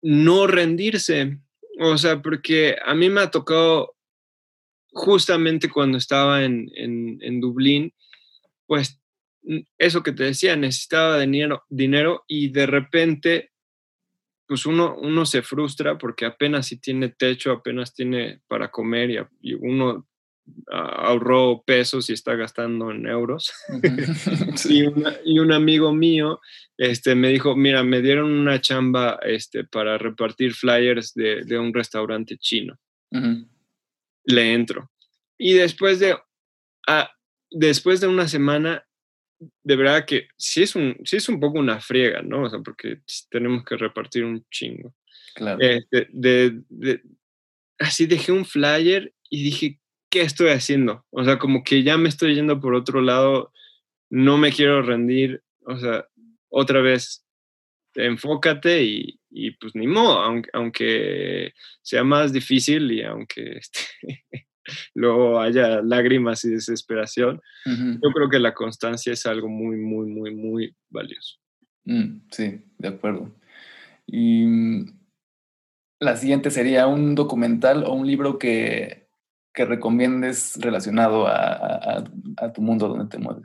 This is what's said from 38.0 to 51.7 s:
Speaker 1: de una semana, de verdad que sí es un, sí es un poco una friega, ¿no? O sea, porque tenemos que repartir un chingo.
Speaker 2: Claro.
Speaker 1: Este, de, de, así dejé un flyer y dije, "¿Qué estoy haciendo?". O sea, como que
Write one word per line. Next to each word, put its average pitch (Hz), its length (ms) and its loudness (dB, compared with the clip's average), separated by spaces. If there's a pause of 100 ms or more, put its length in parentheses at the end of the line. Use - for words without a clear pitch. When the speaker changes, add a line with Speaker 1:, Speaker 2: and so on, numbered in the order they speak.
Speaker 1:
de 190 80 0
una 185 200 2
semana, 151 560 0 (800)
de 139 120 4
verdad 143 300 4
que - 300 -2
sí - 280 0
es - 120 -4
un, 143 280 -2
sí - 120 -2
es 214 120 -2
un 196 120 -2
poco 147 180 0
una 113 220 0
friega, 123 420 2
¿no? 139 220 -4
O 117 60 -4
sea, 107 100 -10
porque - 400 -12 (300)
tenemos 123 340 -2
que - 120 -6
repartir 113 480 -6
un 113 260 -8
chingo. - 440 -12 (400)
Speaker 2:
Claro. 104 260 -4
Speaker 1:
Este, 120 520 2
de, 123 560 4
de, 120 340 -4 (760)
así 156 280 0
dejé 170 260 0
un 190 120 0
flyer 160 680 0 (180)
y 147 140 -4
dije, 143 360 -4 (300)
"¿Qué 180 120 2
estoy 156 280 2
haciendo?". 127 600 0
O 127 140 -4
sea, 131 140 4
como 135 260 0
que 135 180 4